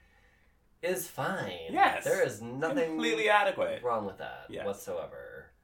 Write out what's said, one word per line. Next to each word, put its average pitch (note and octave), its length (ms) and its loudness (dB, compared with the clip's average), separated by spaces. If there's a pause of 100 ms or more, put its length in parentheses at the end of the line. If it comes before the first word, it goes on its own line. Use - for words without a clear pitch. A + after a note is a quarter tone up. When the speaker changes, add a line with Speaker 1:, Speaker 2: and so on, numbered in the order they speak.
(800)
Speaker 1:
is E3+ 260 -2
fine. C#3 640 -4
Speaker 2:
Yes. - 320 4
Speaker 1:
There F#3 220 4
is B2 160 -4
nothing D3+ 500 0
Speaker 2:
Completely A3 380 2
adequate. G3+ 540 4
Speaker 1:
wrong A2 220 0
with F#2+ 140 -8
that A#1+ 300 -10
Speaker 2:
Yes. G2+ 160 -8
Speaker 1:
whatsoever. - 840 -8 (160)